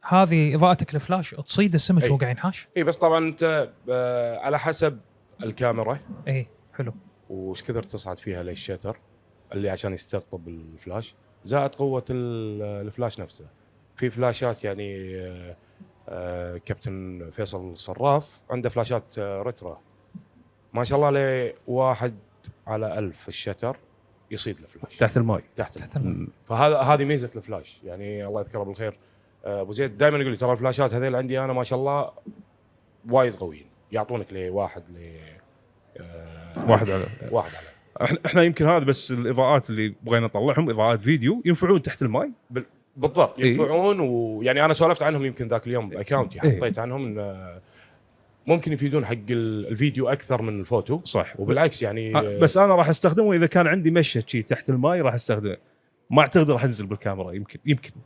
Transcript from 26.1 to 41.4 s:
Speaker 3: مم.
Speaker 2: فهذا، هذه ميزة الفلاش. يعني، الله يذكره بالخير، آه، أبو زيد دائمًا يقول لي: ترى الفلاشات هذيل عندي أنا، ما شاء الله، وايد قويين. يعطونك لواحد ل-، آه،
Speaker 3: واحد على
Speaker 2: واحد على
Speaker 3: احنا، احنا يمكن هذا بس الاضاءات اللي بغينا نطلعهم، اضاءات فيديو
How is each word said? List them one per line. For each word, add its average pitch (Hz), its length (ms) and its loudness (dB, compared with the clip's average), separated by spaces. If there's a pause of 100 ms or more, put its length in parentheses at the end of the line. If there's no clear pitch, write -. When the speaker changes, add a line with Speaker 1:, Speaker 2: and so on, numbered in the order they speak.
Speaker 3:
مم. 90 140 -8 (180)
Speaker 2:
فهذا، 143 320 2
هذه 139 280 4
ميزة 131 300 -2
الفلاش. 101 500 -12
يعني، 101 400 -10
الله 104 160 -6
يذكره 101 220 -6
بالخير، 101 340 -8 (480)
آه، 101 160 -4
أبو 98 120 -6
زيد 117 240 -4
دائمًا 147 200 6
يقول 135 140 0
لي: 110 60 -4
ترى 127 140 0
الفلاشات 123 420 0
هذيل 127 220 -2
عندي 131 240 -2
أنا، 131 140 -4
ما 127 100 -2
شاء 127 160 -4
الله، 143 320 -2 (960)
وايد 123 260 4
قويين. 80 300 -10 (260)
يعطونك 107 420 -4
لواحد 92 560 -6
ل-، 85 300 -18 (840)
آه، - 680 -8
Speaker 3:
واحد 104 200 6
على 95 160 0 (260)
Speaker 2:
واحد 113 240 0
على - 120 -18 (360)
Speaker 3:
احنا، 139 220 0
احنا 175 180 6
يمكن 160 220 2
هذا 160 200 4
بس 135 260 0
الاضاءات 127 580 2
اللي 107 240 -2 (100)
بغينا 117 220 2
نطلعهم، 123 440 0
اضاءات 110 320 2
فيديو 147 440 2